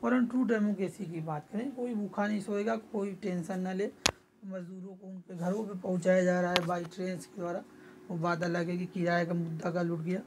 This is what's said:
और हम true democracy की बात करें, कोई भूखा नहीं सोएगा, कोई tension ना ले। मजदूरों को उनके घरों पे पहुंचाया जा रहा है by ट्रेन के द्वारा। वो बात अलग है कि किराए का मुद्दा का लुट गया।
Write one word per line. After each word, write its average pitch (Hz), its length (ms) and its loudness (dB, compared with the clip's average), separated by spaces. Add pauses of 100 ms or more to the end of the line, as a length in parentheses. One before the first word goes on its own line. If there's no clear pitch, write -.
और 240 100 4
हम 254 140 6
true 254 160 2
democracy 208 600 0
की 165 160 -6
बात 156 320 -6
करें, 240 220 -4
कोई 247 200 -4
भूखा 208 320 -2
नहीं 208 140 0
सोएगा, 208 360 0
कोई 202 360 -4 (100)
tension 185 380 -2
ना 185 120 -2
ले। 196 180 0 (560)
मजदूरों 185 480 -10
को 190 120 -18
उनके 185 300 -12
घरों 185 280 0
पे 196 160 -6
पहुंचाया 185 440 4
जा 180 160 6
रहा 180 120 2
है 180 60 6
by 170 360 -2
ट्रेन 185 220 -4
के - 240 -12
द्वारा। 175 220 -4 (460)
वो 175 100 -4
बात 170 240 2
अलग 175 260 2
है 180 100 0
कि 180 80 -2
किराए 175 400 2
का 170 80 -2
मुद्दा 165 360 -2
का 175 120 0
लुट 170 180 0
गया। 180 260 -2